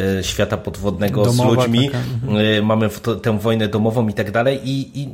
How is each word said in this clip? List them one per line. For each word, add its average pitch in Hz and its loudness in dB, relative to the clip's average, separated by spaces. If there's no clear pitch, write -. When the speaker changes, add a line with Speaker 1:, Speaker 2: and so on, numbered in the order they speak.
Speaker 1:
e, 92 -4
świata 101 -2
podwodnego 101 -2
Speaker 2:
Domowa 120 4
Speaker 1:
z 117 4
ludźmi. 123 2
Speaker 2:
taka, 127 -2
mhm. 113 0
Speaker 1:
E, 104 2
mamy 110 2
w - -10
to, 113 -2
tę 107 0
wojnę 110 0
domową 110 0
i 101 -4
tak 104 -4
dalej. 123 0
I, 135 -6
i, 135 -8